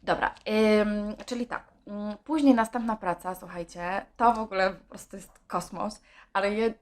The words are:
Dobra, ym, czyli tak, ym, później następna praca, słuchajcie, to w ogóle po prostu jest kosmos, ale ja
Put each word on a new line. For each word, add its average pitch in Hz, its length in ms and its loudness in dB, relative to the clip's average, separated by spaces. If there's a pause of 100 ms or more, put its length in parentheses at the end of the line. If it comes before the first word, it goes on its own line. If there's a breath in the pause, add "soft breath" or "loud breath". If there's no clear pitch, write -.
Dobra, - 320 0 (460)
ym, 208 360 -2 (100)
czyli 240 200 -6
tak, - 180 -10 (240)
ym, 208 360 -8
później 285 300 6
następna 226 420 0
praca, 180 380 -4
słuchajcie, 175 720 -8 (100)
to 240 160 6
w 220 60 0
ogóle 196 320 0
po - 180 -16
prostu - 280 -18
jest - 300 -20
kosmos, 180 540 -6 (320 loud breath)
ale 202 220 0
ja 226 140 0 (140)